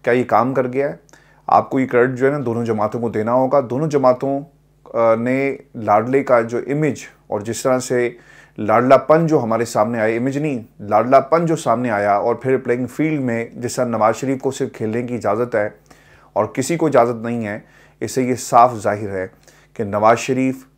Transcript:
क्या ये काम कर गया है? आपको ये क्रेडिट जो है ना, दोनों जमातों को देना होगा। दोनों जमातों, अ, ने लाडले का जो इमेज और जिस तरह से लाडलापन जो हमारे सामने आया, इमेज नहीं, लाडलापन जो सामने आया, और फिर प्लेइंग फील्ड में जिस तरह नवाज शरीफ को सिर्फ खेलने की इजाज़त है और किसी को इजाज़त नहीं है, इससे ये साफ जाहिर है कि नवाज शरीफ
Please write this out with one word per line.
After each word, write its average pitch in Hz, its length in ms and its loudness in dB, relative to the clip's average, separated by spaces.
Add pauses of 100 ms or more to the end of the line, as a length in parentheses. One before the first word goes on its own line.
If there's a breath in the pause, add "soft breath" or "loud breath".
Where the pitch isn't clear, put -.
क्या 120 100 2
ये 127 100 2
काम 113 300 2
कर 127 140 0
गया 135 200 -2
है? 165 120 -8 (500 soft breath)
आपको 110 300 2
ये 131 60 2
क्रेडिट 127 300 2
जो 127 100 0
है 139 60 4
ना, 147 80 -4
दोनों 120 240 -2
जमातों 107 360 -2
को 117 100 -4
देना 110 220 -2
होगा। 131 300 2
दोनों 127 280 -4
जमातों, 139 520 0
अ, - 800 -2
ने 131 380 -2 (180)
लाडले 120 460 2
का 123 180 4
जो 117 180 -4
इमेज 147 420 -2 (300)
और 104 120 -4
जिस 110 200 -8
तरह 127 160 2
से 123 380 -2 (420 loud breath)
लाडलापन 127 680 4
जो 151 120 4
हमारे 113 260 0
सामने 117 340 0
आया, 113 160 0
इमेज 131 220 -2
नहीं, 139 280 -4 (160)
लाडलापन 131 640 2
जो 160 100 0
सामने 123 340 -2
आया, 101 300 2
और 113 240 -2
फिर 131 140 0
प्लेइंग 123 300 -2
फील्ड 151 340 -2
में 117 400 -4
जिस 120 160 -6
तरह 127 80 0
नवाज 113 280 0
शरीफ 131 280 -4
को 131 100 -2
सिर्फ 135 200 -6
खेलने 113 320 -6
की 123 120 -8
इजाज़त 120 400 -2
है 104 200 -2 (600 soft breath)
और 107 200 -2
किसी 147 220 -4
को 160 100 0
इजाज़त 120 380 2
नहीं 117 200 -4
है, 104 200 -8 (360 soft breath)
इससे 127 220 -4
ये 123 120 -2
साफ 120 420 4
जाहिर 104 320 -4
है 95 220 -6 (440 soft breath)
कि 117 80 -6
नवाज 107 340 2
शरीफ 131 480 -2 (120)